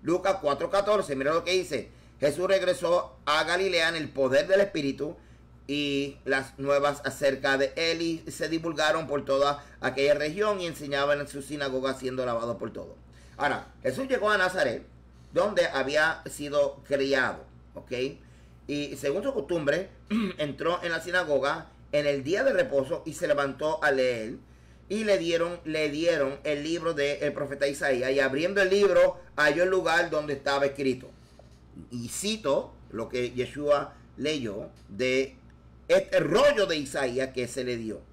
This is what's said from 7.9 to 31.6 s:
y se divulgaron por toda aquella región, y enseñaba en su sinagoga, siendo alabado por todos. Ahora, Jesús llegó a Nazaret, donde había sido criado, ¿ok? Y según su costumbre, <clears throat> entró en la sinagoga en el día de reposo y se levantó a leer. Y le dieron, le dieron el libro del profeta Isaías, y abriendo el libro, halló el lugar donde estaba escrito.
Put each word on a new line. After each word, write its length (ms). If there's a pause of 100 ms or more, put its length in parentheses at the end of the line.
y 260
se 200
divulgaron 580
por 180
toda 400 (160)
aquella 340
región, 460
y 60
enseñaba 480
en 140
su 120
sinagoga, 540
siendo 300
alabado 340
por 140
todos. 240 (400)
Ahora, 320 (140)
Jesús 260
llegó 220
a 80
Nazaret, 460 (480)
donde 340
había 600
sido 560
criado, 600 (300)
¿ok? 180 (760)
Y 300
según 260
su 100
costumbre, 560 (220)
<clears throat> 280
entró 440
en 100
la 80
sinagoga 680 (220)
en 140
el 180
día 180
de 100
reposo 540
y 80
se 140
levantó 540
a 100
leer. 440 (520)
Y 160
le 120
dieron, 480
le 240
dieron 560
el 180
libro 300
del 400
profeta 340
Isaías, 440
y 100
abriendo 400
el 80
libro, 520 (160)
halló 260
el 80
lugar 400
donde 240
estaba 320
escrito. 440 (800)